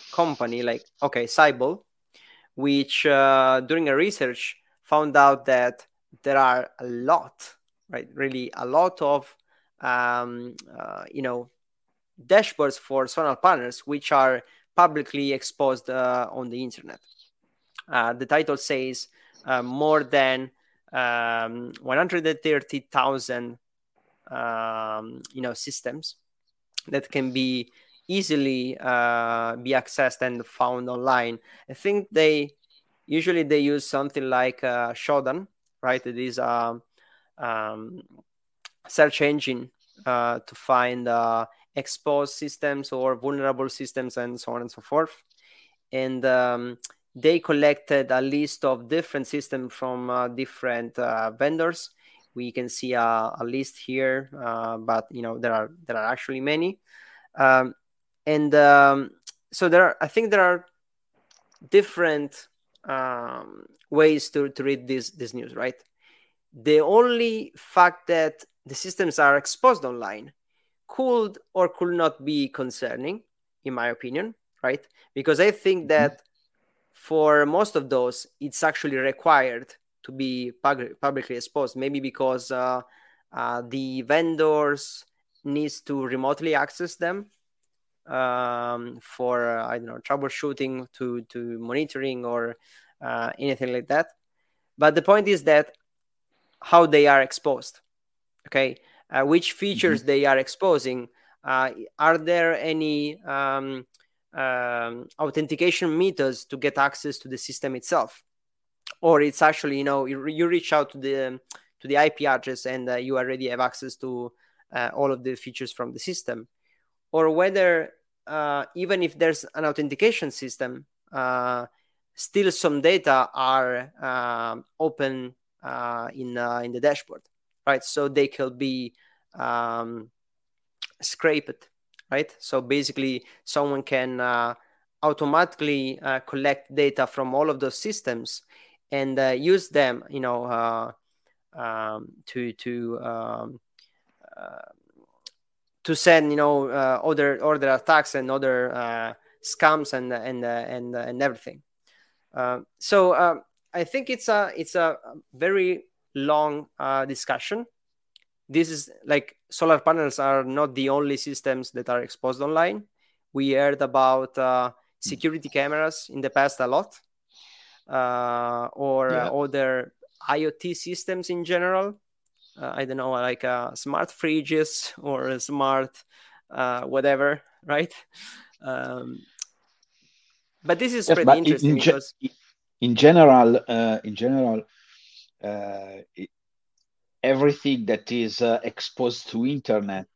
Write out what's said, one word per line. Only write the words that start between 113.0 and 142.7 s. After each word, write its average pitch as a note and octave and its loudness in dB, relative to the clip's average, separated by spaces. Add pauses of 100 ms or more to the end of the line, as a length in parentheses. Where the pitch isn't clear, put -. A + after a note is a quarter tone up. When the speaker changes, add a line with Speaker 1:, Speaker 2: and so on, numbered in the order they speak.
Speaker 1:
already B2+ -4
have B2 -6
access B2+ -4
to, A#2+ -10 (400)
uh, B2 -4
all C#3 0
of B2+ -6
the C3 -4
features B2+ -12
from B2 -10
the - -14
system. A#2+ -10 (640)
Or D#3+ 4
whether, F3+ 2 (340)
uh, D3 -4 (100)
even F#3 -2
if C#3+ -4
there's D#3+ 0 (100)
an D#3 -4
authentication D3+ 0
system, C3 -10 (280)
uh, B2 -4 (480)
still G3 0
some D3 0
data D3+ 4
are, C3 0 (100)
um, A#2+ -4 (160)
open, C3+ -4 (280)
uh, A#2+ -8
in, B2 -12
uh, A#2+ -2
in A#2+ -8
the A#2+ -8
dashboard, - 0 (440)
right? C3+ 2
So C#3+ -2
they C#3 2
can C3 -6
be, C3 -6 (400)
um, A#2 -6 (920)
scraped, - -2 (420)
right? D3 -4
So - -4
basically, C3+ -4 (200)
someone C#3+ -2
can, B2+ -2
uh, A#2+ 0 (480)
automatically, D3 0
uh, C3+ -4
collect C#3 -4
data C#3 2
from C3 -6
all D3+ 2
of C3+ -4
those C3 -6
systems B2 -8 (500)
and, C3+ -2
uh, C3 2
use F3+ 2
them, C3 2
you C#3 -8
know, B2 -4
uh, A#2 -2 (640)
um, A2 -8 (180)
to, A#2+ -8
to, A#2+ -8